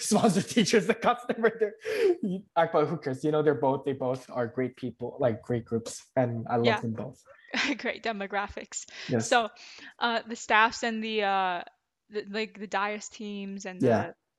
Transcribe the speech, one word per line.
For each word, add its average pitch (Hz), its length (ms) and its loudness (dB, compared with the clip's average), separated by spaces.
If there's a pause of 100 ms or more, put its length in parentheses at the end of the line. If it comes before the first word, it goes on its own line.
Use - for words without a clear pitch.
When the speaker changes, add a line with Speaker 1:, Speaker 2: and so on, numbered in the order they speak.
(120)
Speaker 1:
Sponsor 196 300 4
teacher's 208 440 2
the 214 80 2
customer. 226 640 0
They're, 208 160 0 (480)
you, 190 200 -4 (120)
uh, 165 180 4
but 151 140 4
who 156 120 -4
cares? 131 260 -4
You 151 80 2
know, 151 100 2
they're 147 120 6
both, 139 300 0
they 139 100 -2
both 131 360 -4
are 123 160 -2
great 120 300 -4
people, 123 420 -8
like, 117 240 0
great 117 220 -2
groups, - 400 -6 (100)
and 120 340 0
I 123 80 0
love 117 100 2
Speaker 2:
Yeah. 113 140 2
Speaker 1:
them 113 120 -4
both. - 300 -10 (300)
Speaker 2:
<laughs> 262 260 -2
Great - 240 -6
demographics. 202 840 -6 (220)
Speaker 1:
Yes. 123 200 0
Speaker 2:
So, 233 220 4 (480)
uh, 233 280 0
the 226 100 -8
staffs 226 480 4
and 226 180 -2
the, 220 220 -2
uh, 190 380 0 (480)
the, 208 200 -6
like, 214 280 -6
the 208 80 -10
dias 208 420 -4
teams 196 580 -10
and 185 160 -6
Speaker 1:
Yeah. 170 300 2 (260)